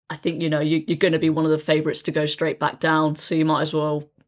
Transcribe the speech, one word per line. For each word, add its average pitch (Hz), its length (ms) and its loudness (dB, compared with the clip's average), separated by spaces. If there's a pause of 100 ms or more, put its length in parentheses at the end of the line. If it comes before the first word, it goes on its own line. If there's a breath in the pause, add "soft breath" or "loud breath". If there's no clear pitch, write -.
I 156 60 -10
think, 170 260 -4
you 160 80 0
know, 151 100 0
you, 156 280 0
you're 170 100 0
gonna 165 220 2
be 160 100 2
one 156 160 0
of 156 60 2
the 156 60 2
favourites 156 460 0
to 170 80 -2
go 151 140 0
straight 151 340 -2
back - 200 -2
down. 156 360 2
So - 200 -2
you 160 100 2
might 151 160 2
as 156 120 -2
well, 151 360 -2 (180)